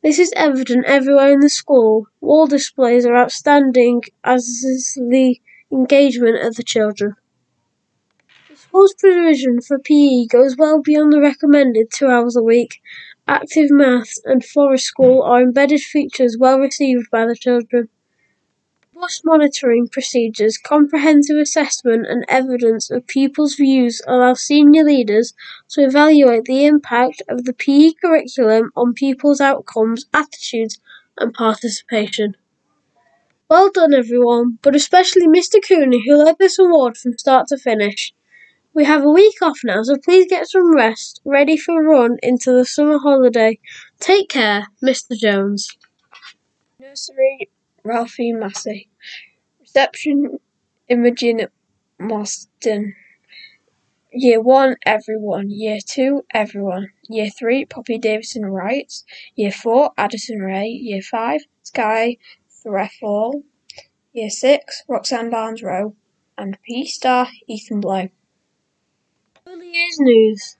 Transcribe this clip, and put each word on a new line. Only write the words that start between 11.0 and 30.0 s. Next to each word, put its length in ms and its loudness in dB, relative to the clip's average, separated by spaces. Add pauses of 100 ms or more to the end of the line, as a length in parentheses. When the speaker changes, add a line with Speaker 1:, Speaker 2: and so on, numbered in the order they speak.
Speaker 1:
the 80 4
recommended 680 2
two 160 -2
hours 280 0
a 60 0
week. 400 0 (460)
Active 420 0
maths 560 2
and 180 0
forest 420 0
school 360 4
are 200 2
embedded 400 2
features 580 -2
well 200 4
received 520 -2
by 160 0
the 80 -4
children. 540 -2 (1040)
Robust 300 -10
monitoring 640 0
procedures, 680 -4
comprehensive 800 2
assessment 720 -2
and 220 -6
evidence 600 -2
of 160 -6
pupils' 500 -2
views 520 0
allow 260 2
senior 500 4
leaders 500 0 (340)
to 160 0
evaluate 600 4
the 200 0
impact 600 0
of 160 -8
the 80 -8
P 360 2
E 60 2
curriculum 840 0
on 160 0
pupils' 480 0
outcomes, 720 -2